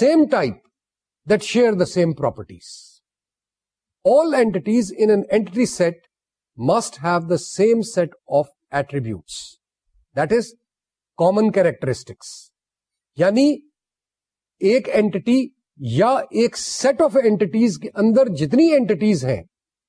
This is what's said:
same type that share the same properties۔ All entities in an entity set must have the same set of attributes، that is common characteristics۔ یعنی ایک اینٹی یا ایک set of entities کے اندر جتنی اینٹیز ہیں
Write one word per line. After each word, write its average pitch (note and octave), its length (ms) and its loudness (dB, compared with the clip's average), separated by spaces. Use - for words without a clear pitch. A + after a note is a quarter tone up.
same D#4 180 4
type F3 380 0
that G#3 80 2
share A3+ 320 2
the F3+ 160 0
same E3+ 140 2
properties۔ - 880 -10
All D4 260 4
entities A3 680 0
in G#3+ 120 4
an G3+ 240 0
entity G3+ 260 -2
set E3+ 120 0
must F3 360 -2
have E3+ 160 0
the E3 160 -4
same A3+ 440 0
set E3+ 100 -2
of D3 100 2
attributes، A2+ 760 -10
that D3+ 140 -2
is A3+ 120 0
common G3 240 2
characteristics۔ D3+ 1040 -4
یعنی A3+ 420 2
ایک A3 300 0
اینٹی G#3+ 580 0
یا C#3 320 0
ایک A#3+ 460 -2
set - 520 -2
of A3+ 180 2
entities G#3+ 560 0
کے - 120 -14
اندر A3+ 340 2
جتنی E3+ 380 2
اینٹیز G#3+ 600 2
ہیں A2 180 -4